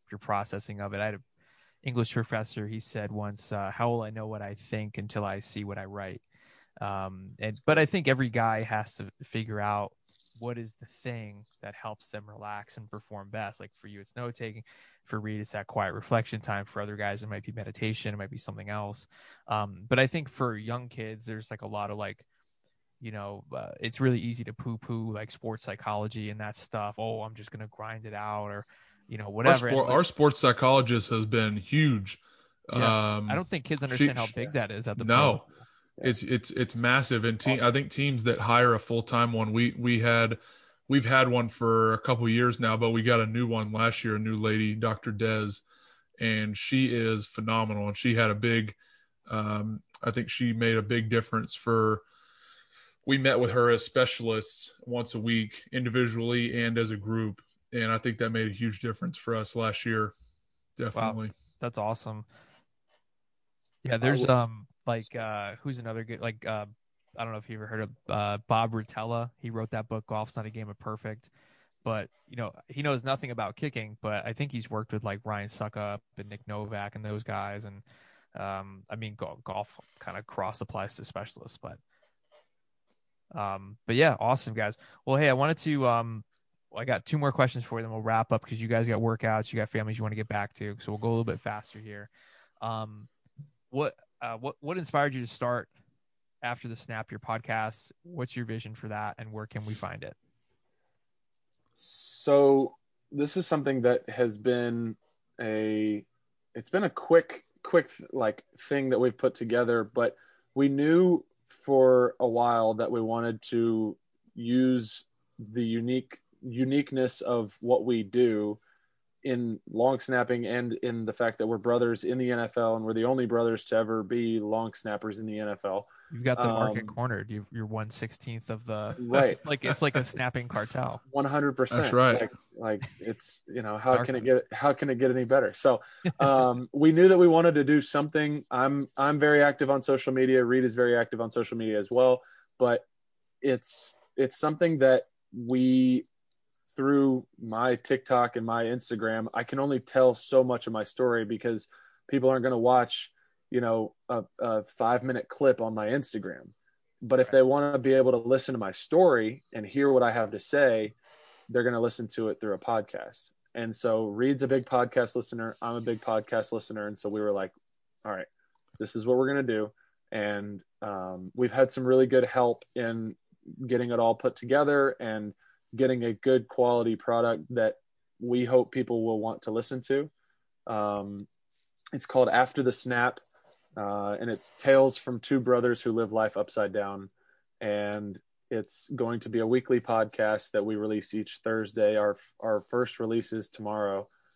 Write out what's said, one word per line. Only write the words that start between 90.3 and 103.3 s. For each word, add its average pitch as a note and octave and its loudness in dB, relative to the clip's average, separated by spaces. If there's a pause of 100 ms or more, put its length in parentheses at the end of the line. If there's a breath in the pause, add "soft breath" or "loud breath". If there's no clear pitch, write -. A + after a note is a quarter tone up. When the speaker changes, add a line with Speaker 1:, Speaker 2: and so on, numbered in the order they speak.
Speaker 1:
to. G#2 -10
So - -10
we'll G#2+ -8
go A#2 -2
a - -
little A#2 0
bit F#2+ -6
faster G#2+ -10
here. G#2 -16 (520 soft breath)
Um, A2 -10 (640)
what, C#3 -4 (260)
uh, A#2 -8
what, C3 -10
what D#3+ -8
inspired D3 0
you B2+ -6
to A#2+ -6
start B2 -4 (760)
After A#2+ -8
the A#2 -10
Snap, A2 -10
your G#2+ -12
podcast? A2 -6 (120)
What's D#3+ -10
your B2 -6
vision A2 -10
for G#2+ -14
that, G#2 -8
and A2 -14
where G#2+ -10
can G#2 -10
we A2 -8
find F#2 -10
it? - -12 (1600)
Speaker 3:
So - 2 (360)
this D3 -4